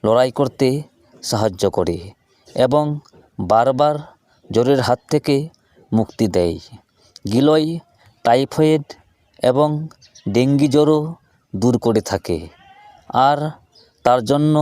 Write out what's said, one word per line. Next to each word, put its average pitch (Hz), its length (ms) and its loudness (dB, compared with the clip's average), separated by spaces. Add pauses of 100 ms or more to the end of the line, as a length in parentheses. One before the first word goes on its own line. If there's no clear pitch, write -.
লড়াই 120 280 2
করতে 135 360 -2 (540)
সাহায্য 104 480 -2
করে 87 280 -4 (500)
এবং 127 360 0 (540)
বারবার 127 580 0 (540)
জ্বরের 123 320 2
হাত 123 180 0 (100)
থেকে 151 260 0 (560)
মুক্তি 110 360 -2
দেয়। 85 280 0 (680)
গিলয় 147 420 2 (580)
টাইফয়েড 143 600 2 (540)
এবং 135 300 2 (580)
ডেঙ্গি 135 420 2
জ্বরও 151 320 2 (540)
দূর 117 240 0
করে 110 240 0
থাকে। - 360 -6 (840)
আর 143 180 2 (680)
তার 123 200 2
জন্য 147 380 0